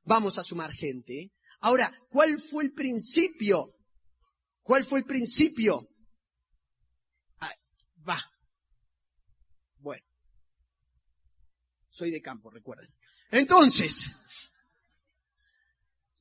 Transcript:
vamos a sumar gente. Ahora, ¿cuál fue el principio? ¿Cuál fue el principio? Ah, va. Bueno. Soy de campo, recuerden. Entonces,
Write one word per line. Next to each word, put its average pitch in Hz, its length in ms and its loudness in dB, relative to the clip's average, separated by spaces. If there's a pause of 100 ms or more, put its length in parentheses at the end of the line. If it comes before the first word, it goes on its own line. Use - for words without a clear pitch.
vamos 208 340 0
a 180 40 -8
sumar 165 300 -8
gente. 135 600 -12 (280)
Ahora, 233 320 2 (160)
¿cuál 302 320 2
fue 302 240 -6
el 277 80 -4
principio? 240 1000 -2 (880)
¿Cuál 262 220 2
fue 269 160 -2
el 262 40 -4
principio? 233 760 0 (1600)
Ah, - 140 -12 (540)
va. 175 140 -4 (1500)
Bueno. 139 260 -14 (1900)
Soy 170 200 -8
de 156 120 -8
campo, 113 280 -18
recuerden. - 380 -20 (420)
Entonces, 277 800 4 (2000)